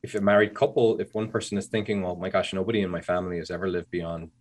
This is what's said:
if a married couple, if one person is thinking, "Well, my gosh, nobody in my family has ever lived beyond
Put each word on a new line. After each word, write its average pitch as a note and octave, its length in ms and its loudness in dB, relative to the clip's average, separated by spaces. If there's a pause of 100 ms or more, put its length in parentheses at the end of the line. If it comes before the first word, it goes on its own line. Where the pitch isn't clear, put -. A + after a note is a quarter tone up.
if - 140 -10
a G2+ 60 0
married G#2 320 6
couple, A2+ 460 2
if G#2 140 -6
one G#2+ 160 -2
person G2+ 280 -2
is F#2+ 100 -4
thinking, G#2 340 -2
"Well, F2+ 160 -4
my F#2 120 -6
gosh, F#2 240 0
nobody G2 280 0
in F#2+ 80 0
my F2 100 -4
family F2+ 380 -2
has E2 120 -8
ever F2 200 -4
lived F2 200 -4
beyond E2 520 -6